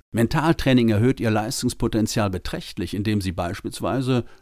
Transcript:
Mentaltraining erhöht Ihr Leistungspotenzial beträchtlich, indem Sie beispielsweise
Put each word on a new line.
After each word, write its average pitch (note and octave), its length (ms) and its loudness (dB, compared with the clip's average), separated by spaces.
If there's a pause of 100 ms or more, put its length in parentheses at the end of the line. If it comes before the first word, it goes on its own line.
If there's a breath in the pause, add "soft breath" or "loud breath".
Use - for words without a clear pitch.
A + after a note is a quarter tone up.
(140)
Mentaltraining B2+ 760 2
erhöht A2+ 300 2
Ihr A2 120 0
Leistungspotenzial A2 960 0
beträchtlich, - 640 -6
indem G#2+ 260 0
Sie F#2 140 -2
beispielsweise G#2+ 920 -2 (160 soft breath)